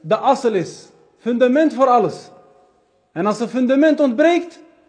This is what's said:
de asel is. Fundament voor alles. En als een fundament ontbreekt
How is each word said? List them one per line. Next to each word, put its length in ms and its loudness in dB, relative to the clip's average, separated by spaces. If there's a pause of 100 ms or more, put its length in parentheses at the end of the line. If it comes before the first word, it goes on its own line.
de 160 -2
asel 360 0
is. 360 -6 (300)
Fundament 560 0
voor 120 0
alles. 440 0 (840)
En 140 -4
als 140 -2
een 80 -6
fundament 520 0
ontbreekt 600 0 (280)